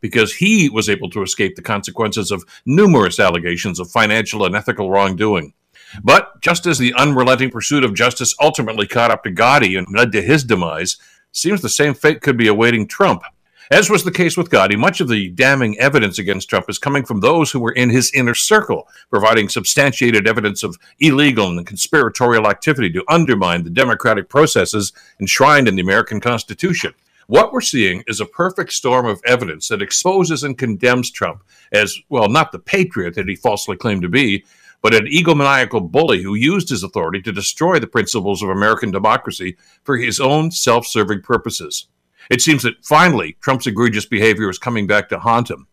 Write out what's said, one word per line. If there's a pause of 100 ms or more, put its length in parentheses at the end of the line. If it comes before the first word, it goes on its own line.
because
he
was
able
to
escape
the
consequences
of (220)
numerous
allegations
of
financial
and
ethical
wrongdoing. (500)
But
just
as
the
unrelenting
pursuit
of
justice
ultimately
caught
up
to
Gotti
and (100)
led
to
his
demise, (340)
seems
the
same
fate
could
be
awaiting
Trump. (460)
As
was
the
case
with
Gotti,
much
of
the
damning
evidence
against
Trump
is
coming
from
those
who
were
in
his
inner
circle, (240)
providing
substantiated
evidence
of (220)
illegal
and
conspiratorial
activity
to
undermine
the
democratic
processes (280)
enshrined
in
the
American
Constitution. (320)
What
we're
seeing
is
a
perfect
storm
of
evidence
that
exposes
and
condemns
Trump (300)
as, (100)
well,
not
the
patriot
that
he
falsely
claimed
to
be, (360)
but
an
egomaniacal
bully
who
used
his
authority
to
destroy
the
principles
of
American
democracy (260)
for
his
own
self-serving
purposes. (420)
It
seems
that
finally
Trump's
egregious
behavior
is
coming
back
to
haunt
him.